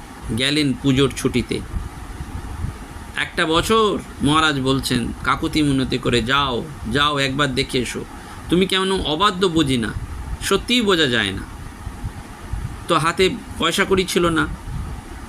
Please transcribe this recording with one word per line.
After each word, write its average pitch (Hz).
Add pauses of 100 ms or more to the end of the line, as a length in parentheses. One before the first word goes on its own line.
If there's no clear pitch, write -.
(380)
গেলেন 139
পুজোর 135
ছুটিতে। - (1600)
একটা 147
বছর 180 (240)
মহারাজ 151
বলছেন 127 (100)
কাকুতি 147
মিনতি 131
করে, 120
"যাও, 131 (300)
যাও, 147
একবার 135
দেখে 135
এসো। 117 (440)
তুমি 180
কেমন 190
অবাধ্য 185
বুঝি 156
না, 110 (540)
সত্যিই 240
বোঝা 180
যায় 110
না।" 98 (1500)
তো 170
হাতে 170 (300)
পয়সা 170
কড়ি 190
ছিল 175
না, 151 (800)